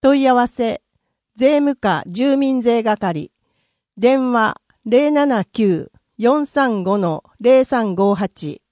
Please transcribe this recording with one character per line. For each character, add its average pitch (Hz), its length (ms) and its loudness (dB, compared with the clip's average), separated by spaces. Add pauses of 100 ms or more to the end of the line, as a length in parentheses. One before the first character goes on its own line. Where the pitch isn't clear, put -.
問 277 200 4
い 262 60 2
合 254 80 4
わ 240 120 2
せ、 - 340 -6 (540)
税 277 240 2
務 285 160 0
課 185 320 -2
住 247 300 -2
民 269 240 0
税 233 220 0
係。 196 480 -4 (680)
電 254 340 0
話、 226 300 -2 (220)
零 285 300 2
七 277 320 0
九 196 460 -2 (260)
四 277 280 0
三 247 380 -2
五 190 140 0
の 170 260 -4 (160)
零 262 240 4
三 220 320 -2
五 196 200 2
八。 165 460 -8 (100)